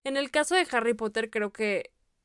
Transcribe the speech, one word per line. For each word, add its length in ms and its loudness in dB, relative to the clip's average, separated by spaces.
En 140 -2
el 120 -2
caso 240 2
de 160 4
Harry 220 2
Potter 380 -2
creo 200 -2
que 420 -4